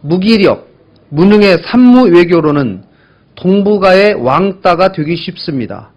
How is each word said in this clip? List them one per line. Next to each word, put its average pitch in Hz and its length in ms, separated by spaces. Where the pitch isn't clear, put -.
무기력, 185 680
무능의 190 560
산무 247 440
외교로는 156 720
동북아의 196 800
왕따가 180 760
되기 165 240
쉽습니다. 123 800